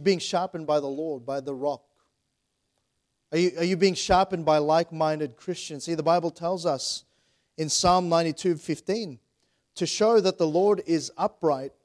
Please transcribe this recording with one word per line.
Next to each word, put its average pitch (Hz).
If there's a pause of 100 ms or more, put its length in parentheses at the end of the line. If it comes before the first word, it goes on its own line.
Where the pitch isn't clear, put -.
being 180
sharpened 175
by 151
the 139
Lord, 139
by 139
the 139
rock? 135 (1500)
Are 156
you, 180
are 170
you 185
being 185
sharpened 185
by 156
like-minded 156
Christians? 160
See, 165
the 156
Bible 165
tells 170
us - (520)
in 160
Psalm 180
ninety-two 165
fifteen 165 (560)
to 180
show 220
that 185
the 165
Lord 185
is 156
upright. 143 (120)